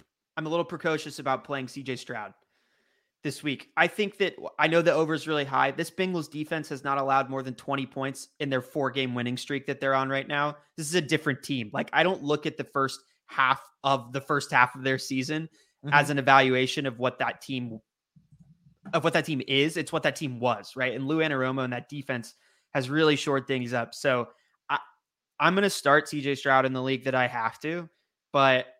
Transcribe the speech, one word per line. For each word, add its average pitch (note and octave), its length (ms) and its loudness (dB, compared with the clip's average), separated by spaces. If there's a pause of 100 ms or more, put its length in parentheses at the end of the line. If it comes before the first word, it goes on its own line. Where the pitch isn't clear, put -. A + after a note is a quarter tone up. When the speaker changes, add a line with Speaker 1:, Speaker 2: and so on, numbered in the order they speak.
(360)
Speaker 1:
I'm D#3 80 -6
a D#3 60 -4
little E3+ 160 0
precocious D#3 540 -4
about C3+ 240 -2
playing C3+ 240 -6
C C#3+ 140 -12
J B2+ 140 -6
Stroud G#2+ 380 -10 (920)
this C#3+ 180 -6
week. C#3+ 360 -6
I E3+ 80 6
think G3 320 -2
that, F#3+ 180 0 (220)
I D3+ 80 4
know E3 160 4
the E3 100 4
over D#3+ 220 2
is D3 120 -4
really D3+ 200 -2
high. C3+ 240 0
This D3+ 200 -6
Bengals F3+ 400 -4
defense D3+ 380 -6
has C3+ 160 -10
not C#3 140 0
allowed C3+ 320 2
more C3+ 120 -4
than C3 120 -8
twenty C3+ 320 -4
points C3+ 420 -8 (100)
in C#3+ 120 -4
their C3 100 0
four-game C3 540 -2
winning B2 240 -2
streak C#3 300 -6
that C#3 120 -6
they're C3+ 140 2
on C3+ 160 0
right C3+ 180 -4
now. D3 300 -2 (180)
This D#3 100 -8
is D#3 80 -8
a F3+ 60 4
different D3 420 -2
team. A#2+ 300 -4
Like, B2+ 220 -4
I D3+ 80 6
don't F3+ 200 2
look D3 220 -2
at D3+ 140 -4
the C#3 60 -6
first C3+ 360 -2 (260)
half C3 340 2 (240)
of, B2+ 280 0
the C3+ 80 -4
first C#3+ 300 -4
half B2 240 6
of C3 80 -12
their C3 160 0
season D#3 500 -4 (360)
Speaker 2:
Mm-hmm. C#3+ 100 0
Speaker 1:
as C#3+ 160 6
an C#3+ 80 2
evaluation C3+ 680 4
of A#2 120 -6
what B2 220 -2
that A#2+ 200 -2
team, B2 400 -8 (1120)
of D#3 120 0
what E3 80 4
that E3 120 2
team C#3+ 220 -2
is. C#3+ 300 2
It's D#3+ 160 -4
what D#3+ 100 -2
that C#3+ 140 0
team B2+ 240 -6
was, A#2 340 -2
right? B2+ 200 -2
And C3+ 120 -6
Lou D#3 120 0
Anarumo C3+ 440 0
and B2 100 -4
that A#2+ 160 -8
defense C3 460 -8 (400)
has C3 160 0
really D3+ 240 6
shored C#3 320 0
things B2 260 -2
up. A#2 220 -4
So B2 340 0 (400)
I, C#3+ 100 -2 (600)
I'm F3 160 6
gonna G3 160 4
start D3 380 4
C D3+ 120 -6
J C#3 140 -2
Stroud C3 320 4
in C3 60 0
the C3 100 -4
league C3 220 -2
that C3 100 -2
I B2+ 140 4
have A#2 320 -4
to, E3 280 -6 (440)
but C3+ 340 4 (140)